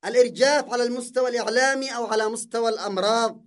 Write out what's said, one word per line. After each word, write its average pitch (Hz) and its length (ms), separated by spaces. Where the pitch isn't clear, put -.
الإرجاف 240 680
على 247 100
المستوى 247 480
الإعلامي 254 680
أو 240 100
على 220 220
مستوى 233 400
الأمراض، 208 800